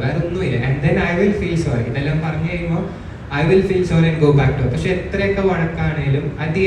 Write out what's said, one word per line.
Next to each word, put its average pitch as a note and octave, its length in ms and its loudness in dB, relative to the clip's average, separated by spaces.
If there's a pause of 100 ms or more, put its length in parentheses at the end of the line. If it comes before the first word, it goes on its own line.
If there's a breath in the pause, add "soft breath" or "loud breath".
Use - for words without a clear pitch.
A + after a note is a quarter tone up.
വേറെ D#3 140 -2 (100)
ഒന്നുമില്ല. E3 280 -2 (120)
And C3+ 80 2 (100)
then F#3+ 100 2 (120)
I F3+ 120 -2
will G3+ 220 4
feel E3+ 140 -2 (100)
sorry. A#2 260 -2
ഇതെല്ലാം D3 260 -2 (100)
പറഞ്ഞു E3 240 -2
കഴിയുമ്പോൾ E3 300 -2 (580 loud breath)
"I D#3 100 2
will F#3+ 180 6
feel F3+ 240 2
sorry E3 200 4
and D3+ 120 -2
go C#3+ 160 6
back B2+ 160 2
to C3 80 -2
her." A#2+ 100 0
പക്ഷെ F3 220 -2
എത്രയൊക്കെ G3 560 -2
വഴക്കാണേലും D#3 720 -2 (200)
at E3 100 -2
the F#3+ 100 2